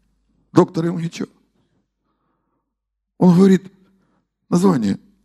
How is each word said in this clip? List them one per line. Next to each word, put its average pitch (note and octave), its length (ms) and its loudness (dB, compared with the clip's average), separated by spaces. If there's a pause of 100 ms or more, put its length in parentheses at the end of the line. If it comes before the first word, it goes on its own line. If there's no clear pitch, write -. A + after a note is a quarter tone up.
(520)
доктора E3+ 360 0
Юнгича. E3+ 400 -10 (1900)
Он F3 160 4
говорит, F#3+ 360 2 (800)
название: E3+ 500 -2 (240)